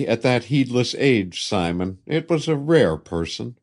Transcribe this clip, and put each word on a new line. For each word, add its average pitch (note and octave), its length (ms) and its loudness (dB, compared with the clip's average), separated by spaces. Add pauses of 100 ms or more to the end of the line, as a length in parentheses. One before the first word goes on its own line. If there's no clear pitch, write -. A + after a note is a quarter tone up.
at A#2 200 0
that B2 220 2
heedless B2 500 0
age, A2 480 0
Simon, F#2 640 -2
it D#3 240 -4
was D#3+ 180 0
a D#3+ 80 0
rare C#3 420 4
person, E2+ 640 -6